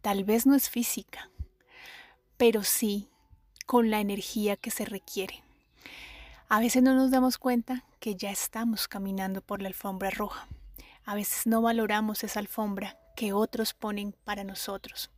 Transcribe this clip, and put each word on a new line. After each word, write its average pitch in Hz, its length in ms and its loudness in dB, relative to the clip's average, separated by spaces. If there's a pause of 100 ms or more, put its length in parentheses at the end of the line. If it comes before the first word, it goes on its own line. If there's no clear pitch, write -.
Tal 196 240 0
vez 220 220 4
no 269 80 10
es 269 160 4
física, - 580 -4 (1080)
pero 226 260 6
sí 202 460 0 (560)
con 233 240 6
la 214 100 2
energía 202 560 -2
que - 140 -10
se 214 160 -4
requiere". - 560 -8 (1040)
A 214 120 4
veces 240 220 4
no 262 120 8
nos 262 160 6
damos 254 260 4
cuenta 247 480 -2 (160)
que 208 160 -4
ya 196 140 -6
estamos 220 580 -4
caminando 196 540 -4
por 202 180 -6
la 196 80 -4
alfombra 190 400 -6
roja. - 400 -6 (560)
A 208 100 -6
veces - 320 -2
no 226 140 4
valoramos 214 640 2
esa 214 160 -4
alfombra 202 580 -6 (180)
que 202 180 -2
otros 220 400 0
ponen 208 500 -6
para 202 200 -6
nosotros. - 720 -10